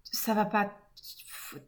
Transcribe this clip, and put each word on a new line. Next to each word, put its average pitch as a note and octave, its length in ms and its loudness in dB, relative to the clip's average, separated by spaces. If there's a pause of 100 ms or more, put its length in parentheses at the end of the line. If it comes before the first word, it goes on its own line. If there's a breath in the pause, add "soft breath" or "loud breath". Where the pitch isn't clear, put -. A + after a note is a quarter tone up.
ça - 300 0
va G#3 100 6
pas, G3+ 340 2 (520)
faut, - 380 -12